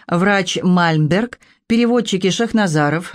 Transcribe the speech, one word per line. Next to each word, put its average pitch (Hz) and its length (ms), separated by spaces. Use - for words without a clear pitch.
врач 190 560
Мальмберг, 175 800
переводчики 226 640
Шахназаров, 175 840